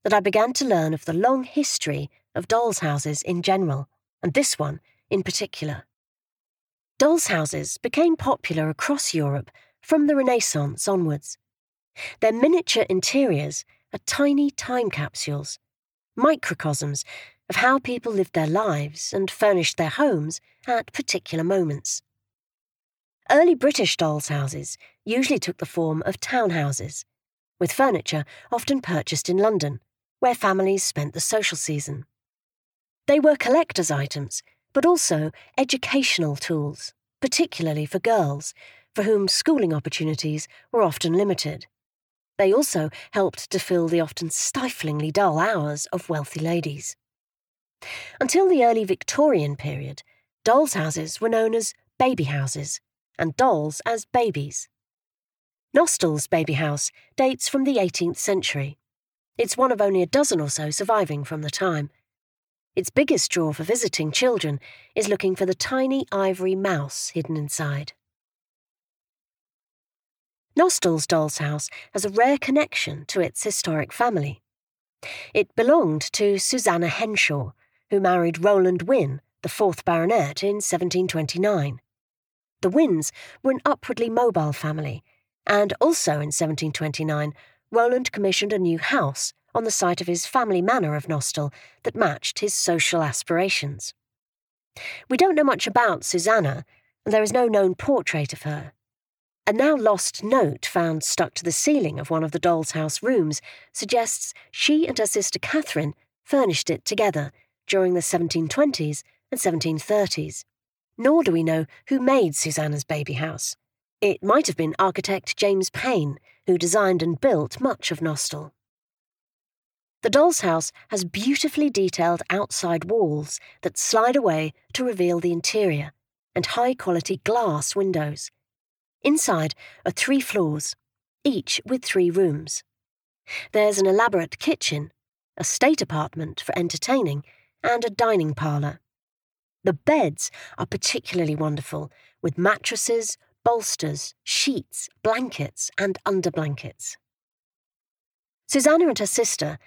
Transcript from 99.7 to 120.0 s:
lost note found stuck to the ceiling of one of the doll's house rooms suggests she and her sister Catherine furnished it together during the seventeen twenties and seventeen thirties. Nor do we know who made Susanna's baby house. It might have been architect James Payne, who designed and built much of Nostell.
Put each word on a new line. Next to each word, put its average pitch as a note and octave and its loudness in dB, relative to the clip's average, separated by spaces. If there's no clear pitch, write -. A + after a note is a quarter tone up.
lost G#3+ 0
note A3 2
found D#3+ -2
stuck - -2
to - -8
the E3+ 0
ceiling F#3+ 2
of C#3+ -10
one D#3+ 0
of D3+ -4
the E3+ -4
doll's E3 2
house D#3 -4
rooms F#3+ 0
suggests - -2
she D4+ 2
and B3+ -4
her A3 0
sister - -2
Catherine D#3 -2
furnished G#3+ 2
it - -4
together E3 0
during F#3 4
the F3 2
seventeen E3 -2
twenties F3 0
and C4 -6
seventeen D#3+ 0
thirties. F3+ -2
Nor D4 4
do G#3+ 2
we E3 2
know D#3+ 0
who C4+ 0
made B3 4
Susanna's D3+ -4
baby D3 -6
house. D3+ -6
It G3+ 0
might A#3 4
have E3+ -4
been D#3+ -2
architect F#3+ -2
James G3 2
Payne, E3+ -2
who F3+ 4
designed F3+ 2
and E3 -2
built E3+ 2
much B3+ -2
of D#3 -8
Nostell. D3+ -6